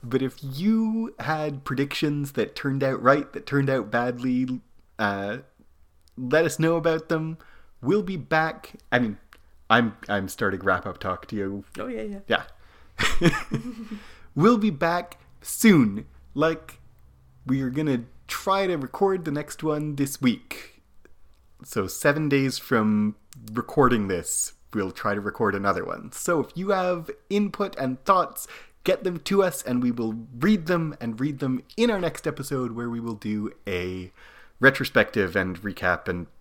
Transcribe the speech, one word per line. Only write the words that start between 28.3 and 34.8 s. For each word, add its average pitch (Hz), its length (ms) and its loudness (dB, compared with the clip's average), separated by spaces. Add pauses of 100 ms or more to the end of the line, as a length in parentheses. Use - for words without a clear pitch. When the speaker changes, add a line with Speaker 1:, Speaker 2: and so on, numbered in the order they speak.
Speaker 1:
get 185 180 2
them 180 180 -2
to 196 220 4
us, - 180 0
and 123 220 0
we 123 80 2
will 113 240 -2 (240)
read 175 280 2
them 165 340 0
and 117 180 -6
read 139 200 -2
them 131 240 -2 (120)
in 233 160 2
our 196 80 0
next 165 260 -4
episode, 135 480 -4
where 120 160 -6
we 117 120 -6
will 117 140 -6
do 107 360 -4 (160)
a 92 440 -4 (500)
retrospective 110 760 4